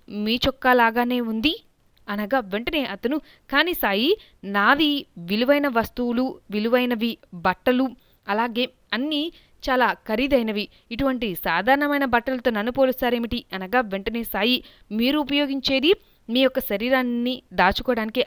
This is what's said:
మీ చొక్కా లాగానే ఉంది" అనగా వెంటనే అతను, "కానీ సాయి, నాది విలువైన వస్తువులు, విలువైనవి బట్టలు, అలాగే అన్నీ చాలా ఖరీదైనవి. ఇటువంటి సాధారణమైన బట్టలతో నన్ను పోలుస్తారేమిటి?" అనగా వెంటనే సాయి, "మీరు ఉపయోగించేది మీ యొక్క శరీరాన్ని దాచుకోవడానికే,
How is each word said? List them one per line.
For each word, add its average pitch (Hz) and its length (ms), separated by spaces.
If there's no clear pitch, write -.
మీ 214 380
చొక్కా 254 260
లాగానే 240 480
ఉంది" 226 420
అనగా 208 320
వెంటనే 233 440
అతను, 240 340
"కానీ 320 240
సాయి, 233 420
నాది 254 640
విలువైన 240 500
వస్తువులు, 240 720
విలువైనవి 233 680
బట్టలు, 247 540
అలాగే 233 400
అన్నీ 294 400
చాలా 247 220
ఖరీదైనవి. 220 760
ఇటువంటి 233 440
సాధారణమైన 277 680
బట్టలతో 247 460
నన్ను 220 220
పోలుస్తారేమిటి?" 247 800
అనగా 190 280
వెంటనే 220 420
సాయి, 220 420
"మీరు 247 260
ఉపయోగించేది 277 760
మీ 240 100
యొక్క 262 200
శరీరాన్ని 240 840
దాచుకోవడానికే, 214 760